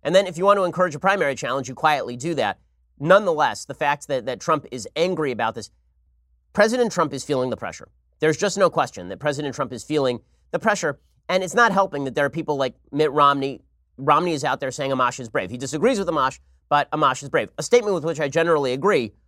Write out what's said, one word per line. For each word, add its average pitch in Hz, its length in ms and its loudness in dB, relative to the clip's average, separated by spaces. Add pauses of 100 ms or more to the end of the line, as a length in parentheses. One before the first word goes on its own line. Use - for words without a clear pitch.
And 151 100 0
then 190 140 4
if 160 100 -10
you 180 60 -2
want 202 140 6
to 190 60 0
encourage 175 300 0
a 143 60 -8
primary 185 340 2
challenge, 127 340 -4
you 131 60 -10
quietly 127 420 0
do 160 200 -4
that. 104 240 -2 (420)
Nonetheless, 160 640 2
the - 80 -12
fact 143 360 -4
that, 127 180 -2
that 123 140 -6
Trump 151 300 -2
is 120 240 -10
angry 156 380 0
about 113 220 -2
this, 110 160 -12 (840)
President 233 400 2
Trump 151 220 0
is 131 100 -8
feeling 127 240 0
the 120 80 -4
pressure. - 320 -10 (300)
There's 156 180 2
just 196 220 -2
no 190 100 6
question 120 400 -2
that 95 100 -10
President 143 360 -4
Trump 127 180 -4
is 120 100 -10
feeling 135 380 -2 (300)
the 175 80 -4
pressure. 208 420 -2 (260)
And 185 160 0
it's 180 120 -8
not 233 180 6
helping 175 320 0
that 131 100 -6
there 143 120 2
are 135 40 -2
people 151 280 -4
like 131 160 0 (180)
Mitt 147 180 2
Romney. 139 520 4 (340)
Romney 156 380 2
is 143 100 -4
out 135 160 0
there 135 100 -4
saying 135 200 -4
Amash 127 280 0
is 117 120 -12
brave. 98 200 -4
He 123 60 -10
disagrees 156 420 0
with 190 100 -4
Amash, 139 320 -2 (280)
but 147 220 2
Amash 143 320 0
is 139 80 -12
brave. 127 260 0
A 147 60 -8
statement 226 320 2
with 151 100 -4
which 160 160 -4
I 147 80 -2
generally 156 460 0
agree 139 400 0 (140)